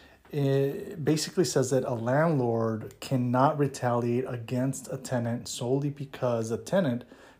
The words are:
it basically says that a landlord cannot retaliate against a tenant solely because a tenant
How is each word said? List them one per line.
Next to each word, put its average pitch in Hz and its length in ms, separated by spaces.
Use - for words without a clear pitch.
it 139 760
basically 156 400
says - 240
that 127 140
a 127 100
landlord 117 1080
cannot 131 580
retaliate 120 680
against 127 640
a 131 60
tenant 120 500
solely 139 440
because 120 580
a 113 80
tenant 139 460